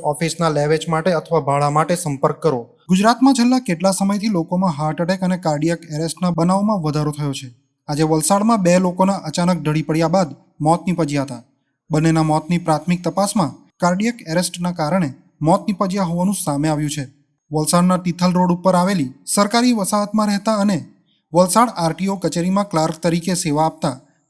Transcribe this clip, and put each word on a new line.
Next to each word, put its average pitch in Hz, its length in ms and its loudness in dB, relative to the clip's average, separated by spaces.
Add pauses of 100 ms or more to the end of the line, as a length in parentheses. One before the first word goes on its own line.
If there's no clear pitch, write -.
ઓફિસના 160 480 -2
લે 147 160 0
વેચ 156 200 0
માટે 160 260 0
અથવા 156 280 -2
ભાડા 143 300 0
માટે 156 240 2
સંપર્ક 147 440 -2
કરો. 135 220 0 (260)
ગુજરાતમાં 233 520 4
છેલ્લા 247 240 2
કેટલા 185 300 0
સમયથી 202 400 -2
લોકોમાં 175 440 -2
હાર્ટ 156 240 -4
એટેક 185 240 -2
અને 180 140 0
કાર્ડિયાક 160 500 -4
એરેસ્ટના 165 460 -4
બનાવમાં 190 480 0
વધારો 151 280 -2
થયો 147 220 -6
છે. 131 160 -12 (400)
આજે 147 160 0
વલસાડમાં 196 580 2
બે 175 160 6
લોકોના 185 440 0
અચાનક 175 360 0
ઢળી 151 300 -2
પડ્યા 165 260 0
બાદ 185 140 2 (300)
મોત 156 240 2
નીપજ્યા 147 440 -2
હતા. 120 160 -12 (460)
બંનેના 160 400 2
મોતની 165 340 0
પ્રાથમિક 175 380 0
તપાસમાં 175 500 -2 (260)
કાર્ડિયાક 202 500 0
એરેસ્ટના 175 520 -4
કારણે 160 300 0 (320)
મોત 165 220 4
નીપજ્યા 190 480 -2
હોવાનું 180 340 -2
સામે 147 240 0
આવ્યું 147 260 -2
છે. 143 100 -6 (460)
વલસાડના 175 520 2
તિથલ 180 300 0
રોડ 180 200 2
ઉપર 180 220 2
આવેલી 175 340 0 (160)
સરકારી 233 480 2
વસાહતમાં 208 560 -2
રહેતા 202 280 -2
અને 202 200 2 (560)
વલસાડ 185 400 4
આર 165 200 -2
ટી 180 160 -6
ઓ 190 80 -2
કચેરીમાં 185 520 -2
ક્લાર્ક 156 300 -2
તરીકે 180 360 -2
સેવા 160 300 0
આપતા 156 260 -4 (380)